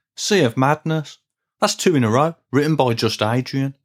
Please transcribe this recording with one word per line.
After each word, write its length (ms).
Sea 280
of 140
Madness. 600
That's 160
two 200
in 100
a 40
row, 260
written 260
by 160
just 280
Adrian. 640